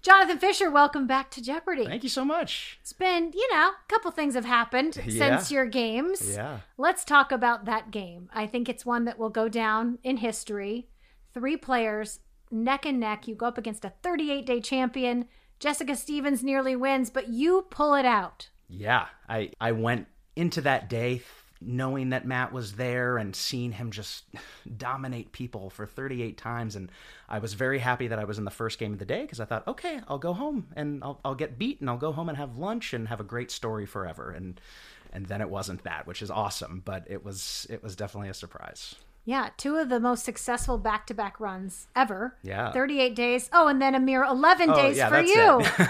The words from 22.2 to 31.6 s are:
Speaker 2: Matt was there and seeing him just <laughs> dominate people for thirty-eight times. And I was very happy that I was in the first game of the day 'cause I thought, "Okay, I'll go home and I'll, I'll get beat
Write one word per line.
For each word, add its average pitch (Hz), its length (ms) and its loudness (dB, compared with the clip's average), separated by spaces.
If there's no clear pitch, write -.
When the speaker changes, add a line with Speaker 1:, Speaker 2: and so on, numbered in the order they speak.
Speaker 2:
Matt 127 260 -2
was 117 220 -10
there 123 440 0
and 104 180 -4
seeing 123 360 -4
him 113 200 -8
just - 320 -12
<laughs> - 260 -16
dominate 127 540 -8
people 107 380 -10
for 104 160 -12
thirty-eight 123 520 -8
times. 113 380 -8
And 95 160 -10
I 107 100 -6
was 104 140 -8
very 131 260 -2
happy 123 280 0
that 110 120 -4
I 107 60 -4
was 104 120 -8
in 107 80 -6
the 92 60 -6
first - 280 -8
game 107 140 -4
of 98 60 -10
the 101 60 -10
day 185 220 -4
'cause 117 120 -14
I 110 60 -6
thought, 113 220 -6
"Okay, 302 400 -8
I'll 143 120 -6
go 170 140 -4
home 269 420 -6
and 147 280 -6
I'll, 139 200 -10
I'll 135 120 -4
get 131 220 -8
beat 233 240 -6